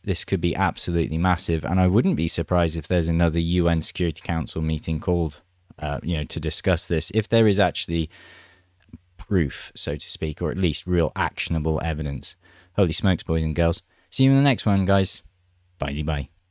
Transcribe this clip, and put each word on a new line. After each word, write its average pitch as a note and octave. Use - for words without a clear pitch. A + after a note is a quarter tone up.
This F#2+
could F2+
be F2
absolutely E2
massive. E2+
And F2+
I F#2
wouldn't C3
be E2
surprised E2+
if D#2
there's E2+
another E2
U E2+
N E2
Security -
Council E2
meeting D#2+
called, E2+
uh, D2
you E2+
know, D2+
to -
discuss D#2+
this, D#2+
if G#2+
there A2+
is G2
actually E2+
proof, -
so -
to -
speak, D#2
or E2
at B1+
least F2+
real E2+
actionable D#2+
evidence. D2+
Holy F#2
smokes, F2+
boys E2
and D#2
girls. E2+
See -
you C3+
in C3+
the C3+
next C#3
one, G2
guys. F#2+
Bye-bye. D2